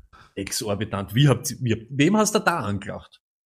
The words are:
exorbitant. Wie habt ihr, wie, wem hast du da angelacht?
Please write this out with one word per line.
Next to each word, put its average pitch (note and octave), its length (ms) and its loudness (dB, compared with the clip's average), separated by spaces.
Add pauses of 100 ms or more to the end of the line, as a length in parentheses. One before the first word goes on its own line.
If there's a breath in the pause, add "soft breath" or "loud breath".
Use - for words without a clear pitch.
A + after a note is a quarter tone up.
(340 soft breath)
exorbitant. G2+ 800 -6
Wie C#3+ 140 6
habt - 240 2
ihr, A2+ 100 -10
wie, A2+ 300 -2
wem D3 260 4
hast G#3+ 160 2
du A3 60 4
da G#3+ 220 0
angelacht? G2 600 -8 (240)